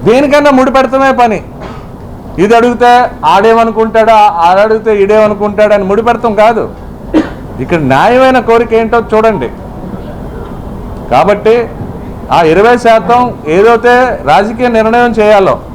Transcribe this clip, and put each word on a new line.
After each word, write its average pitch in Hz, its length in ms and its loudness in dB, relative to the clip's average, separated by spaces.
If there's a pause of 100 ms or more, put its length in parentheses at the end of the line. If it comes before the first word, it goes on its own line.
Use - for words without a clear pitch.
దీనికన్నా 285 520 2
ముడిపెడతామే 262 540 0 (100)
పని, 214 180 0 (1040)
ఇది 214 140 2
అడిగితే 240 340 2 (400)
ఆడేమనుకుంటాడా, 220 840 2 (280)
ఆడడిగితే 214 460 2 (100)
ఈడేమనుకుంటాడా 208 720 2
అని 196 160 0
ముడిపెడతాం 226 440 0 (100)
కాదు. 220 200 2 (1000)
ఇక్కడ 160 180 -2 (120)
న్యాయమైన 247 460 2 (120)
కోరిక 226 220 2 (100)
ఏంటో 226 160 0 (160)
చూడండి. 208 360 0 (1600)
కాబట్టి 196 460 2 (800)
ఆ - 20 4 (140)
ఇరవై 220 240 4 (100)
శాతం 226 340 2 (360)
ఏదైతే 233 380 4 (380)
రాజకీయ 226 360 0 (100)
నిర్ణయం 233 420 0
చేయాలో 196 400 2 (140)